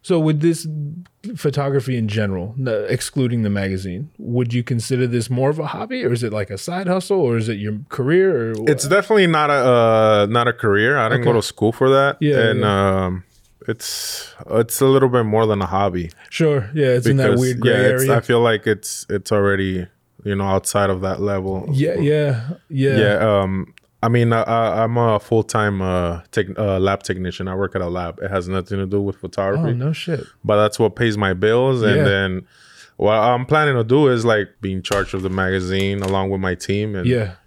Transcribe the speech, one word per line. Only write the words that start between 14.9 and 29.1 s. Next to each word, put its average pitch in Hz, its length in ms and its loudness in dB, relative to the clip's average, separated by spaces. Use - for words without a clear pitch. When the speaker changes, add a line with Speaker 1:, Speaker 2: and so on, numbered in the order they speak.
Speaker 2:
bit 120 160 2
more 107 220 2
than 101 160 0
a 90 40 -2
hobby. 90 440 -2
Speaker 1:
Sure. 143 460 0
Yeah. 143 140 2
It's 123 180 2
in 135 120 4
that 131 100 2
Speaker 2:
Because, 123 120 2
Speaker 1:
weird 127 200 -2
gray 120 120 4
Speaker 2:
yeah, 104 60 2
it's, 127 100 -2
Speaker 1:
area. 127 120 2
Speaker 2:
I 113 40 2
feel 120 200 2
like 113 260 2
it's, - 420 -4
it's 98 240 -4
already, 98 540 0
you 101 100 -2
know, 98 100 -2
outside 98 460 0
of 92 100 -2
that 95 200 -4
level. 95 520 -4
Speaker 1:
Yeah. 147 220 0
Yeah. 143 560 0
Yeah. 135 300 0
Speaker 2:
Yeah. 104 420 2
Um, 95 320 -4
I 117 40 2
mean, 117 240 2
I, 113 100 2
I, 113 420 0
I'm 117 140 -2
a 113 200 2
full-time, 104 640 0
uh, 90 400 -2
tech-, 98 280 -4
uh, 98 200 0
lab 98 240 0
technician. 92 460 -6
I 92 60 -8
work 95 200 -4
at 95 60 -2
a 87 80 -4
lab. 87 340 -8
It 98 80 -6
has 92 180 -4
nothing 95 300 -4
to 98 80 -4
do 101 140 -2
with 101 160 -4